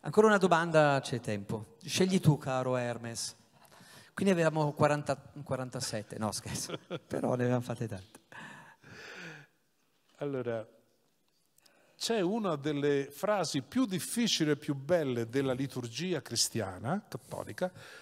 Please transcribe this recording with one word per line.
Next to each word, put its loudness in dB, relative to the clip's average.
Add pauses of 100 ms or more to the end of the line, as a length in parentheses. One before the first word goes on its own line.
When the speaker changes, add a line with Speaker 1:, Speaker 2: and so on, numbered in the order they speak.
Speaker 1:
Ancora 6
una 8
domanda, 6
c'è -4
tempo. -6
Scegli 2
tu, 6
caro -2
Hermes. -6 (760)
Quindi 2
avevamo 2
quaranta, 2 (260)
quarantasette, -6
no, -2
scherzo. -8 (140)
<laughs> -6
Però -2
ne 0
avevamo 0
fatte -6
tante. -14 (2000)
Speaker 2:
Allora, -4 (1300)
c'è 0
una 0
delle 0
frasi 0
più 0
difficili 0
e 4
più -4
belle 0
della 0
liturgia -4
cristiana, -4
cattolica, -8 (300)